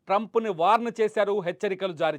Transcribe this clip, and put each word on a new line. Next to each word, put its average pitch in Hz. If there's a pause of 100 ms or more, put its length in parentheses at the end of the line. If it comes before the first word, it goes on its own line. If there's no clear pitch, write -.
ట్రంప్ని 220
వార్న్ 208
చేశారు, 208
హెచ్చరికలు 185
జారీ 156